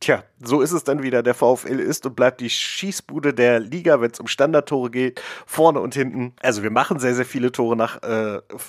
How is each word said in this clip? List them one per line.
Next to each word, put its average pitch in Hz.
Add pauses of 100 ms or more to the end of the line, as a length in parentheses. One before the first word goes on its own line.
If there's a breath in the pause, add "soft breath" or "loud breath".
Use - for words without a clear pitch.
tja, 117 (160)
so 127
ist 151
es 170
dann 143
wieder. 123
Der 123
V 127
F 123
L 131
ist -
und 127
bleibt 127
die 120
Schießbude 147
der 120
Liga, 147
wenn's 117
um -
Standardtore 139
geht, 123 (240 loud breath)
vorne 156
und 120
hinten. 127
Also 107
wir 110
machen 135
sehr, 123
sehr 123
viele 123
Tore 117
nach, 113
äh, 110 (280)